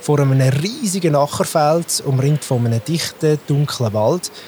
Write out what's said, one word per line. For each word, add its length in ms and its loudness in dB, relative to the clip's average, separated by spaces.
vor 200 2
einem 200 4
riesigen 760 0
Ackerfeld, 920 0
umringt 380 0
von 200 0
einem 200 -2
dichten, 640 -2
dunklen 440 0
Wald. 380 0